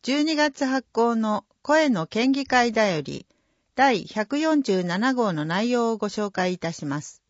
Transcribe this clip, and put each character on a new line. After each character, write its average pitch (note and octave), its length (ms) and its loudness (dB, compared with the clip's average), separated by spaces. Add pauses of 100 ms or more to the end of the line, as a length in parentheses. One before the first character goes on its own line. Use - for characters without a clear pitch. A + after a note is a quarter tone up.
十 C#4+ 200 0
二 D#4 140 0
月 D4 280 0
発 C4 280 -2
行 A#3 240 2
の G#3+ 280 -2 (180)
声 D4+ 260 4
の F3 180 0
県 B3 260 0
議 C4+ 140 0
会 A#3+ 260 2
だ G#3+ 160 2
よ D#3+ 140 -2
り、 C#3 240 -12 (480)
第 A3+ 300 2
百 G#3+ 340 -4
四 D#4 240 2
十 F#3 220 0
七 G#3 300 0
号 A3+ 180 0
の D3+ 120 -2
内 F#3+ 260 -2
容 A#3 220 0
を A3 40 -4
ご G#3 120 -4
紹 G3+ 220 -4
介 F#3 220 -2
い F3+ 60 -6
た E3 140 -4
し D#3+ 140 -10
ま C#3+ 140 -4
す。 - 300 -18